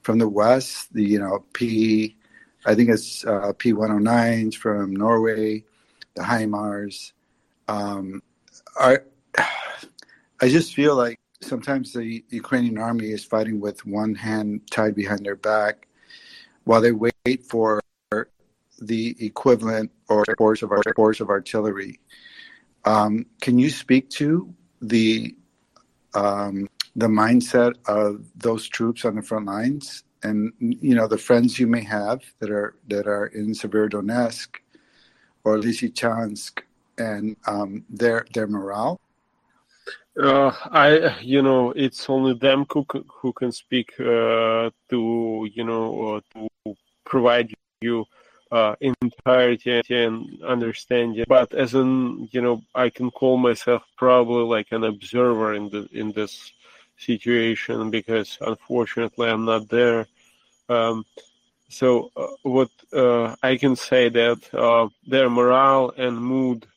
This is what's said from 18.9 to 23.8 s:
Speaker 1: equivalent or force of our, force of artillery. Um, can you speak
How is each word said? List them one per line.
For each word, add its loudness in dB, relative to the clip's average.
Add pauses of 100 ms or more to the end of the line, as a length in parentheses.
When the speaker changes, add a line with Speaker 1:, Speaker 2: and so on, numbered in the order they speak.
Speaker 1:
equivalent 0 (180)
or 4 (100)
force 4
of -4
our, 2 (120)
force 4
of -6
artillery. -4 (840)
Um, 2 (160)
can 2
you 4
speak 0